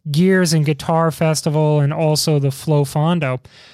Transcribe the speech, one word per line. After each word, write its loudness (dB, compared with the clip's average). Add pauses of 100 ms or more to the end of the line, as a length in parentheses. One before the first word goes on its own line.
(100)
Gears 2
and 2
Guitar 0
Festival 0
and 0
also 0
the -2
Flow 0
Fondo. -2 (300)